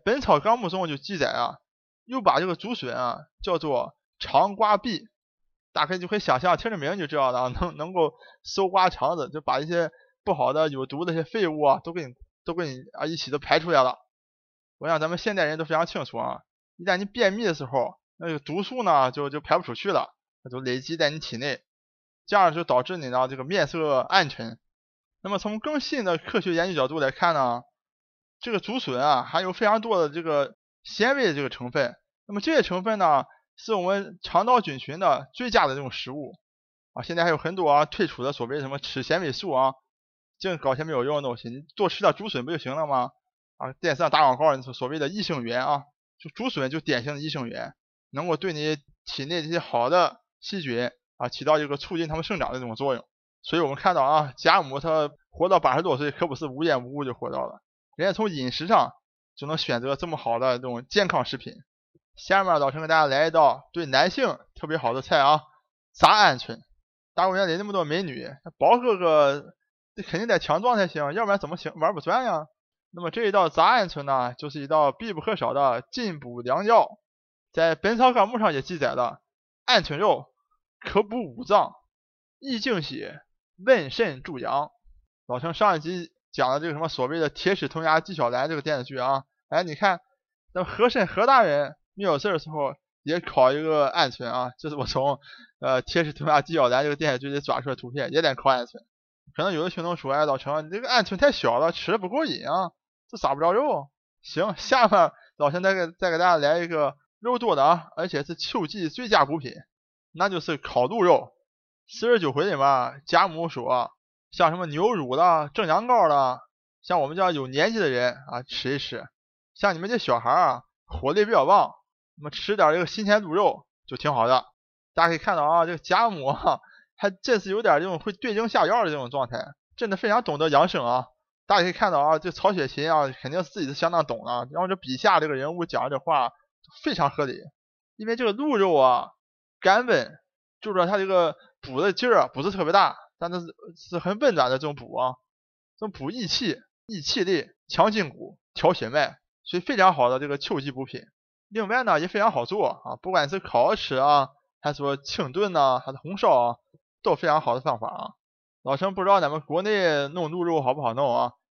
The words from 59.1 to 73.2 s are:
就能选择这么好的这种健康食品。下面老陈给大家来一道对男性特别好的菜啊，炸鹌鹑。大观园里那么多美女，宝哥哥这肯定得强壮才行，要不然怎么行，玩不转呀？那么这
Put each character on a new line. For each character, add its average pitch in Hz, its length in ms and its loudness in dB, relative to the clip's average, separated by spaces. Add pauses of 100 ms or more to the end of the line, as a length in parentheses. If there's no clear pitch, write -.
就 143 120 -12
能 156 100 -4
选 120 240 -2
择 135 140 -2
这 175 100 -8
么 160 100 -6
好 117 220 -2
的 123 200 0
这 127 40 -12
种 123 240 -8
健 196 220 0
康 139 160 0
食 - 120 -10
品。 - 180 -14 (600)
下 196 260 2
面 175 160 2
老 135 140 0
陈 156 80 -8
给 160 80 -8
大 160 60 4
家 156 120 6
来 143 220 2
一 - 20 -2
道 151 420 4
对 170 140 -6
男 139 240 4
性 220 280 -2 (180)
特 - 100 -12
别 156 100 -2
好 123 160 -2
的 131 100 -4
菜 160 180 2
啊， 147 200 6 (540)
炸 156 140 6
鹌 180 300 6
鹑。 113 200 -12 (560)
大 185 140 2
观 190 100 0
园 190 100 2
里 165 80 -2
那 208 80 -6
么 208 80 -8
多 185 120 0
美 156 180 -2
女， 135 260 -10 (300)
宝 196 200 6
哥 233 200 0
哥 147 560 2 (400)
这 135 80 -12
肯 - 160 -6
定 226 100 -6
得 190 120 2
强 156 200 0
壮 240 160 2
才 214 120 2
行， 147 240 -4
要 220 120 -2
不 202 60 -2
然 202 80 2
怎 151 100 -8
么 175 80 -8
行， 156 200 -10
玩 311 180 2
不 - 60 -8
转 226 240 0
呀？ 160 220 -2 (440)
那 170 120 -16
么 160 100 -6
这 226 140 -2